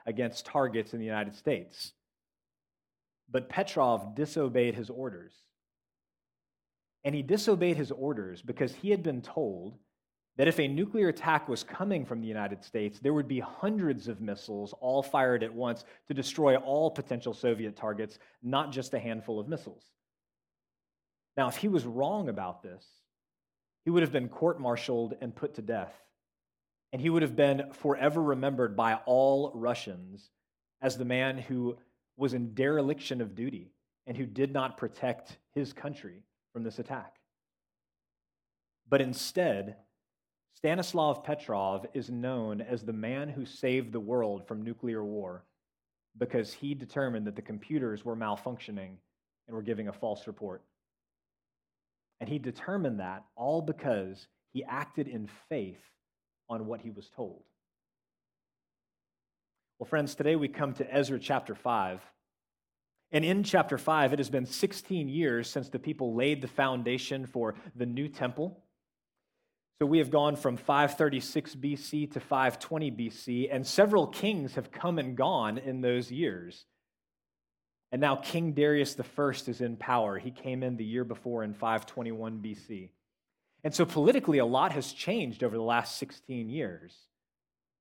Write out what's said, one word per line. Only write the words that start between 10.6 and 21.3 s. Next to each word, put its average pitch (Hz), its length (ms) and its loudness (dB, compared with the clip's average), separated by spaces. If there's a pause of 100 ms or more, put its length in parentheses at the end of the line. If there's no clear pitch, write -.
nuclear 190 420 2
attack 156 380 2
was 120 160 -2
coming 180 440 -2
from 113 160 -4
the 110 40 -6
United 104 380 -4
States, 104 340 -4
there 139 140 2
would 143 160 2
be 131 100 -2
hundreds 170 680 0
of 107 140 -6
missiles 101 580 -6
all 131 220 2
fired 127 400 4
at 110 100 -2
once 117 320 -2 (240)
to 147 60 -4
destroy 139 420 4
all 143 340 2
potential 123 440 -4
Soviet 110 420 0
targets, 107 420 -6 (240)
not 139 300 0
just 127 220 -4
a 120 40 0
handful 110 400 -6
of 104 80 -6
missiles. - 380 -8 (1500)